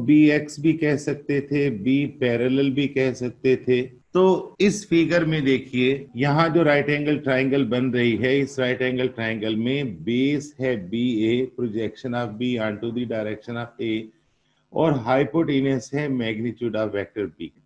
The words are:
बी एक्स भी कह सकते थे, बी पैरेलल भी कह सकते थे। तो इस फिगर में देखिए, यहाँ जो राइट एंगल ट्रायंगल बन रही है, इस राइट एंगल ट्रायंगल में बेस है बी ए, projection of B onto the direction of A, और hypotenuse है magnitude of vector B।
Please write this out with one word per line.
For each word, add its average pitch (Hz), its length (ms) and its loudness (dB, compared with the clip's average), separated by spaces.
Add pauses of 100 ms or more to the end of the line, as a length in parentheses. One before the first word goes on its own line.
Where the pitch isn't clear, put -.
बी 151 160 6 (120)
एक्स 147 280 -2
भी 151 140 2
कह 151 240 0
सकते 143 460 -4
थे, 143 260 0
बी 127 360 0 (140)
पैरेलल 127 520 2
भी 139 180 0
कह 131 240 0
सकते 123 460 0
थे। 123 220 2 (320)
तो 185 480 2
इस 202 280 2
फिगर 165 360 4
में 156 200 0
देखिए, 127 440 2 (260)
यहाँ 143 340 2
जो 160 140 4
राइट 143 260 4
एंगल 147 300 0
ट्रायंगल 135 500 0
बन 123 240 0
रही 120 240 2
है, 127 220 2
इस 131 200 -4
राइट 127 220 -2
एंगल 127 280 0
ट्रायंगल 110 480 -4
में 117 460 -4
बेस 135 560 -2
है 127 160 -2 (140)
बी 117 140 -2 (220)
ए, 123 340 0
projection 113 560 -6
of 120 240 -6
B 123 220 -2
onto 110 300 -4
the 120 140 -4
direction 110 580 -8
of 120 200 -12
A, 113 100 -2 (800)
और 147 320 2
hypotenuse 135 880 0
है 147 240 -2
magnitude 110 640 -4
of 104 140 -2
vector 98 360 -4
B। - 200 -12 (140)